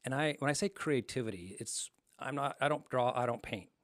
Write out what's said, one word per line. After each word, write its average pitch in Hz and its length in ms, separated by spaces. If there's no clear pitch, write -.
And 131 100
I, 147 260
when 139 100
I 147 40
say 202 140
creativity, 110 880
it's, - 320
I'm 135 160
not, 139 260
I 139 80
don't 147 220
draw, 123 240
I 123 120
don't 120 160
paint, - 260